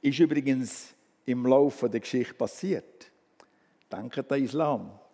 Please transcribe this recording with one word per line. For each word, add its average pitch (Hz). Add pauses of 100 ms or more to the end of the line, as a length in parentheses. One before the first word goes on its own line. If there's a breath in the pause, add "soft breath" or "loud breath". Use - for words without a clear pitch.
Ist 139
übrigens 135 (320)
im 123
Laufe 131
der 110
Geschichte -
passiert. - (800 soft breath)
Denkt 120
an 139
Islam. 131 (220)